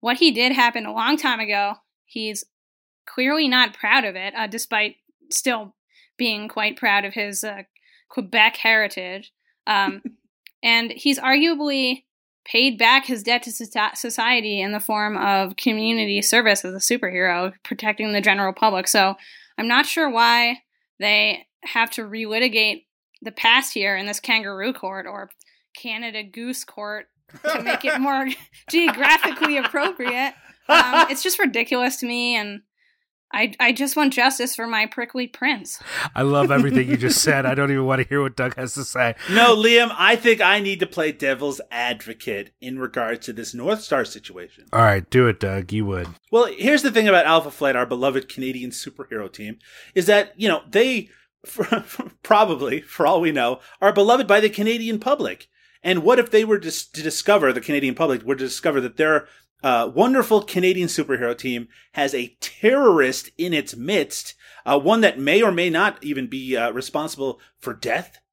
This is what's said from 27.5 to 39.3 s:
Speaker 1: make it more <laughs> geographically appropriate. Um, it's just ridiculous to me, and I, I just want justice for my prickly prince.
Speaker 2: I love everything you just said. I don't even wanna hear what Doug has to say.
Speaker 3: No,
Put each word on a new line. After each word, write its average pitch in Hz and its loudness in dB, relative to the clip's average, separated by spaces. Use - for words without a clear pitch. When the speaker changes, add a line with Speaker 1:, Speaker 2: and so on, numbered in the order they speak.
Speaker 1:
make 240 -2
it 285 -2
more 269 0
<laughs> - -20
geographically 302 2
appropriate. 262 -2
Um, 320 6
it's 277 -6
just 359 -2
ridiculous 247 0
to - -8
me, 240 -4
and 208 -6
I, 214 -2
I 240 2
just 269 -2
want 285 2
justice 254 0
for 233 -8
my 220 -2
prickly 247 -6
prince. 247 -6
Speaker 2:
I 131 -2
love 139 2
everything 131 2
you 139 0
just 117 0
said. 139 0
I 131 0
don't 139 0
even 135 0
wanna 131 0
hear 143 -2
what 135 -4
Doug 127 -4
has 127 -8
to 139 -8
say. 120 -2
Speaker 3:
No, 226 6